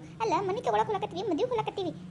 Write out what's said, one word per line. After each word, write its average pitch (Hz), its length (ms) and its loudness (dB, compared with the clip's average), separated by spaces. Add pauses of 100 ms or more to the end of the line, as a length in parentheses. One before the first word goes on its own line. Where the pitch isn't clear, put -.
(220)
ಅಲ್ಲ, 427 200 2
ಮನಿ 403 200 0
ತಗೊಳಕ್ 440 260 4
ಹೋಗಕತ್ತೀವಿ, - 340 -2
ಮದ್ವಿಗ್ 440 280 2
ಹೋಗಕತ್ತೀವಿ. 403 420 -2 (200)